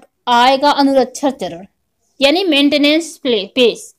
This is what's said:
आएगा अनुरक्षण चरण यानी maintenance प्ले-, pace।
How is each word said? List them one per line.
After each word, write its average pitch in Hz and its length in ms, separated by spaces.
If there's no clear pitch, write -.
आएगा 269 420
अनुरक्षण 269 600
चरण 180 360
यानी 302 240
maintenance 294 720
प्ले-, 214 300
pace। - 500